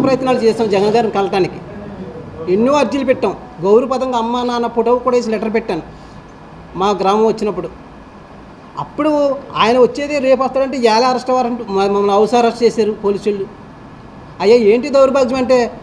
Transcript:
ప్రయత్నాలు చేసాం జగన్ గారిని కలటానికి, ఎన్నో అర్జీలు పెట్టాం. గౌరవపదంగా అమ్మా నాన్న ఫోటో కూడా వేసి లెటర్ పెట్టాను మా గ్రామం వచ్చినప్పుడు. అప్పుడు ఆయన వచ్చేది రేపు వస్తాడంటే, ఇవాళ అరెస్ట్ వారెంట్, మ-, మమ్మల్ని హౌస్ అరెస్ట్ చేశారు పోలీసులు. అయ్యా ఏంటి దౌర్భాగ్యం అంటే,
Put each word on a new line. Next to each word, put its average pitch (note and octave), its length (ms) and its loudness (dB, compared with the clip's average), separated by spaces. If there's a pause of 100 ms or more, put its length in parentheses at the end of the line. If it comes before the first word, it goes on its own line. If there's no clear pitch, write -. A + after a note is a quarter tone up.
ప్రయత్నాలు B3+ 360 0
చేసాం A3 320 0
జగన్ G3+ 200 2
గారిని A3 220 0
కలటానికి, G3 420 -2 (960)
ఎన్నో A3+ 200 2
అర్జీలు C#4 320 0
పెట్టాం. A#3+ 320 0 (260)
గౌరవపదంగా B3 560 2
అమ్మా A#3 240 -2
నాన్న A#3+ 240 -2
ఫోటో A#3 320 0
కూడా B3 180 0
వేసి A3 140 0
లెటర్ G#3+ 240 -4
పెట్టాను G#3 280 -2 (920)
మా F#3+ 140 0
గ్రామం G3+ 360 2
వచ్చినప్పుడు. G3+ 420 -2 (1080)
అప్పుడు C#4+ 580 -2 (200)
ఆయన G#3+ 220 2
వచ్చేది C#4+ 400 2
రేపు C4 240 2
వస్తాడంటే, C4+ 360 -2
ఇవాళ A3+ 260 4
అరెస్ట్ B3 260 -2
వారెంట్, B3 400 -2
మ-, - 20 -4
మమ్మల్ని G3+ 380 0
హౌస్ G#3 240 2
అరెస్ట్ A#3 280 2
చేశారు G#3+ 300 2
పోలీసులు. G3+ 540 -2 (920)
అయ్యా G3+ 160 6
ఏంటి A#3 320 4
దౌర్భాగ్యం C4 480 2
అంటే, B3 360 2 (100)